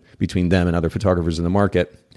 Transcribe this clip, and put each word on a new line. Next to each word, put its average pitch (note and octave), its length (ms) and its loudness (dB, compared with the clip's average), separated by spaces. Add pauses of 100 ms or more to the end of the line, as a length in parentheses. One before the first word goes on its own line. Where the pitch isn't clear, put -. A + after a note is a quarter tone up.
(200)
between F2+ 300 -2
them F2+ 180 2
and E2+ 80 0
other E2 160 0
photographers F2 480 -2
in E2+ 40 -2
the F2 60 -2
market. F#2+ 480 0 (200)